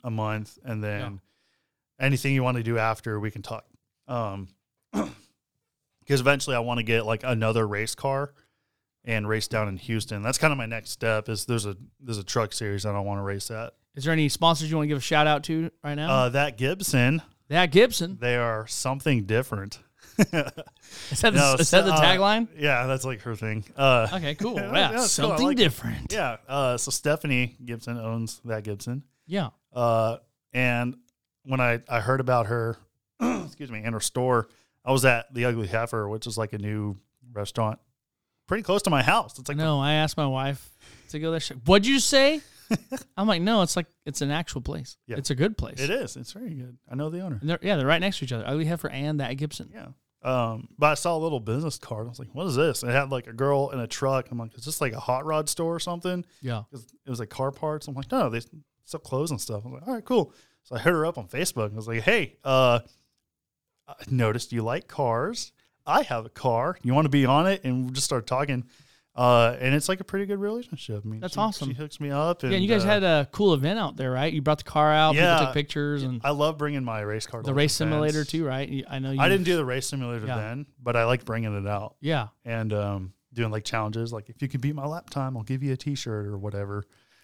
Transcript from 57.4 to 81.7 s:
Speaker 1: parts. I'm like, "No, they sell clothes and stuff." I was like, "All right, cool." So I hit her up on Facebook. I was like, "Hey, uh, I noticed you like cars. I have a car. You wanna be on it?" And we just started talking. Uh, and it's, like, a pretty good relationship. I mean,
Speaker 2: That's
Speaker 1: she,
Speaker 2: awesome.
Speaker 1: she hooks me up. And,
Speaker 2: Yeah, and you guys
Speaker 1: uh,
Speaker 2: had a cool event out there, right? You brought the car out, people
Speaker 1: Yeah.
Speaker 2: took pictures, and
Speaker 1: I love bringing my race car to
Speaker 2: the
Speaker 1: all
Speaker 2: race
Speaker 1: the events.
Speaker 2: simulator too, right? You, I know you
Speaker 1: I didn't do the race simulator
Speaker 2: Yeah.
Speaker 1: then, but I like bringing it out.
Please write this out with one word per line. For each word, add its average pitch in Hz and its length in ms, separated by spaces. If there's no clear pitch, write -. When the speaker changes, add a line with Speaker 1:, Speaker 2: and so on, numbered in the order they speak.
Speaker 1:
parts. 151 360
I'm 147 60
like, 135 180
"No, 226 180
they 117 120
sell 160 140
clothes 143 320
and 120 80
stuff." 104 260
I 123 40
was 127 100
like, 165 80
"All 262 60
right, 226 120
cool." - 280
So - 120
I 117 40
hit 127 120
her 160 140
up 170 120
on 107 100
Facebook. 120 440
I 107 40
was 110 120
like, 113 140
"Hey, 196 420
uh, 131 360
I - 60
noticed 117 420
you 120 120
like 135 240
cars. 135 640
I 202 180
have 117 220
a 110 40
car. 127 540
You 123 100
wanna 151 160
be 139 160
on 147 220
it?" 196 160
And 127 220
we 127 80
just 135 120
started 120 220
talking. 131 380
Uh, 123 440
and 131 160
it's, 151 140
like, 190 100
a 190 60
pretty 196 200
good 196 140
relationship. 202 640
I 107 60
mean, 110 100
Speaker 2:
That's 175 140
Speaker 1:
she, 202 60
Speaker 2:
awesome. 202 300
Speaker 1:
she 127 60
hooks 147 240
me 143 100
up. 156 340
And, 170 100
Speaker 2:
Yeah, - 40
and 185 60
you 202 60
guys 208 160
Speaker 1:
uh, - 20
Speaker 2:
had 208 160
a 156 300
cool 202 200
event 151 240
out 143 200
there, 127 140
right? 135 200
You 156 100
brought 151 180
the - 40
car 151 300
out, 156 200
people 156 140
Speaker 1:
Yeah. 170 120
Speaker 2:
took 131 140
pictures, 147 500
and 127 200
Speaker 1:
I 139 60
love 147 280
bringing 147 280
my 113 160
race 104 260
car 117 140
to 135 40
Speaker 2:
the 139 60
Speaker 1:
all 131 40
Speaker 2:
race 147 220
Speaker 1:
the 160 80
events. 156 100
Speaker 2:
simulator 151 100
too, 160 220
right? 139 240
You, 139 200
I 135 100
know 135 120
you 135 80
Speaker 1:
I 147 80
didn't 190 160
do 175 140
the 151 80
race 127 220
simulator 120 380
Speaker 2:
Yeah. 123 120
Speaker 1:
then, 117 300
but 120 140
I 117 80
like 120 220
bringing 113 320
it 98 100
out. 104 320